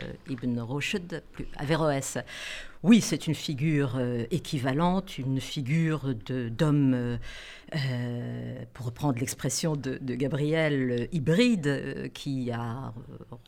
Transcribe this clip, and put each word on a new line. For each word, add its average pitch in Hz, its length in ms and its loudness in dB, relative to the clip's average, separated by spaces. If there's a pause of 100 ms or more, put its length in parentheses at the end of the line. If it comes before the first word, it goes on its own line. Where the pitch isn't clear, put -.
(280)
Ibn 120 320 -2
Rushd, 147 640 -4 (100)
plus, - 140 -8 (100)
Averroès. 143 640 0 (640)
Oui, 202 200 10
c'est - 240 -2
une 156 80 2
figure, 143 640 0
euh, 123 320 0
équivalente, 165 880 0
une 131 200 0
figure 143 760 0 (120)
de, 127 220 -2
d'homme, 143 460 6
euh, 120 220 0 (580)
euh, 120 800 -2 (180)
pour 120 140 -8
reprendre 123 320 0
l'expression 147 580 -2
de, 131 240 -4
de 127 140 -4
Gabriel, 143 760 2
euh, 120 220 0
hybride, 175 540 4
euh, 135 420 -2
qui 131 420 -4
a, 117 420 -4 (180)
euh, 117 240 -16 (140)